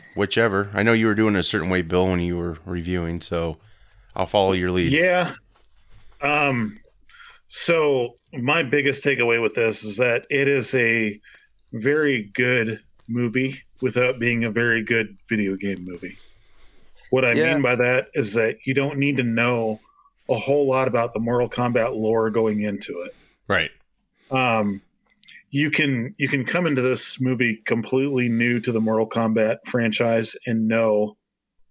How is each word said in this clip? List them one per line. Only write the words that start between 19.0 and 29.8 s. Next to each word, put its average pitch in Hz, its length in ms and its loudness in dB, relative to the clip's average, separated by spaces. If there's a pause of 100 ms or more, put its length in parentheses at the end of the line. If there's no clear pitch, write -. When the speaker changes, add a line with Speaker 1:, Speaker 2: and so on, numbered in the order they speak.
Speaker 2:
to 127 60 0
know 117 560 0 (500)
a 127 80 0
whole 139 300 2
lot 131 200 2
about 120 260 0
the 110 60 -4
Mortal 117 300 0
Kombat 120 460 0
lore 110 340 2
going 107 320 0
into 101 400 -6
it. - 140 -12 (320)
Speaker 1:
Right. 85 240 0 (580)
Speaker 2:
Um, 110 520 0 (680)
you 143 200 0
can, 139 480 0
you 139 100 -2
can 131 160 -2
come 175 220 0
into 131 160 0
this 127 360 -2
movie 123 360 0 (100)
completely 127 640 0
new 120 300 2
to 120 120 -2
the 113 80 2
Mortal 110 300 0
Kombat 113 560 0
franchise 113 720 0 (100)